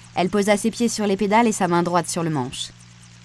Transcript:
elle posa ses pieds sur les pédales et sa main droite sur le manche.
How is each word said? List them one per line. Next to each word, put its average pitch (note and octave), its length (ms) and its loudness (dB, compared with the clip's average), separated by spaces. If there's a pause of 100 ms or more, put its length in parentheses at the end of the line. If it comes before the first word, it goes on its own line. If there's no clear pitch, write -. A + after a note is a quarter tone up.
(140)
elle F3 160 0
posa G3+ 260 2
ses A3 140 -2
pieds A#3 180 -2
sur G#3+ 180 -2
les G3 100 0
pédales G#3+ 300 2
et A3 60 4
sa F#3+ 160 0
main F3 140 2
droite F3 260 0
sur - 140 -4
le E3 80 -2
manche. C3 380 -6 (560)